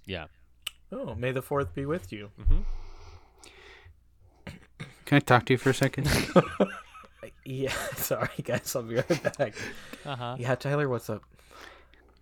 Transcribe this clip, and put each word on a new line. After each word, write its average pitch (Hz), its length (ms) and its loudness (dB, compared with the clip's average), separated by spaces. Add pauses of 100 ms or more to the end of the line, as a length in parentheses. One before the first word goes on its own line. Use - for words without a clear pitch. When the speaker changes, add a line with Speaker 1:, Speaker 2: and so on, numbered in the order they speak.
Speaker 1:
Yeah. 87 200 -8 (680)
Speaker 2:
Oh, 240 240 -8
may 123 160 -2
the 127 100 -2
fourth 139 320 -2
be 139 120 -6
with 165 260 -4
you. 104 180 -10 (100)
Speaker 1:
Mm-hmm. - 220 6 (2500)
Speaker 3:
Can 143 120 4
I - 20 10
talk 123 260 6
to 135 80 4
you 123 40 6
for - 140 2
a - 20 4
second? 139 420 2
Speaker 2:
<laughs> 104 40 4 (1200)
Yeah, 131 300 -4
<laughs> - 220 -6
sorry, 120 340 -2 (140)
guys. - 320 -4
I'll 123 80 -2
be 113 120 -6
right - 420 0
back. 117 180 -2 (500)
Speaker 1:
Uh-huh. 123 340 -6
Speaker 2:
Yeah, 123 160 0
Tyler, 143 320 0
what's 117 220 -2
up? 107 140 -6 (1000)